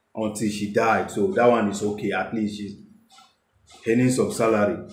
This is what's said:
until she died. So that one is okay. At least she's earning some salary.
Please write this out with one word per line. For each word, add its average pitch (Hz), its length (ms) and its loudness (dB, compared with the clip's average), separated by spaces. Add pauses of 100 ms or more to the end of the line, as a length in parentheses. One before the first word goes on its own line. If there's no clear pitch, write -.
(140)
until 107 360 -4
she 101 220 -6
died. 110 380 0
So 98 220 2
that 120 180 4
one 113 200 2
is 98 140 -6
okay. 104 280 -4
At 92 220 -4
least 107 240 -4
she's 101 180 -12 (1120)
earning 123 240 4
some 104 200 0
salary. 110 600 0